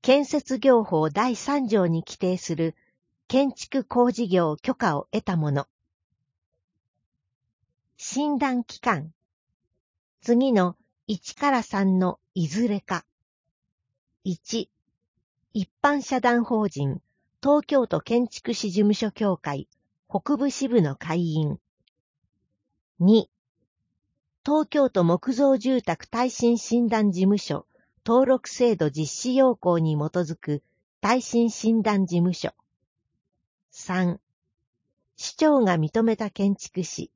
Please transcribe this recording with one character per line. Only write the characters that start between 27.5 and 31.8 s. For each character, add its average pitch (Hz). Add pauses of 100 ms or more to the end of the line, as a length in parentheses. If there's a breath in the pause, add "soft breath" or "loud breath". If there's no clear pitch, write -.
登 247
録 254
制 240
度 151
実 147
施 247
要 262
項 175
に 160
基 -
づ 160
く 147 (380)
耐 240
震 233
診 220